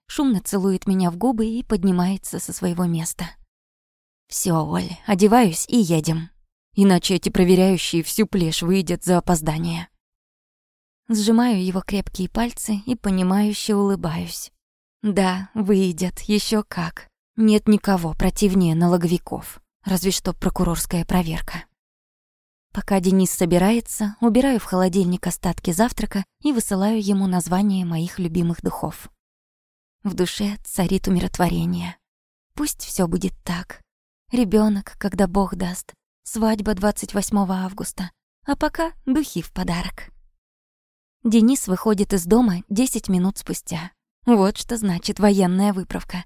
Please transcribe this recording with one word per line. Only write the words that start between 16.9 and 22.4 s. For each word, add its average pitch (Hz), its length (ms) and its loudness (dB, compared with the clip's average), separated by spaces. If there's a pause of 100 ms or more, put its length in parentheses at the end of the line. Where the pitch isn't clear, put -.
Нет 214 320 4
никого 190 480 2
противнее 185 600 2
налоговиков, 170 840 0 (220)
разве 185 300 0
что - 200 -2
прокурорская 170 720 -2
проверка. 170 600 -2 (1080)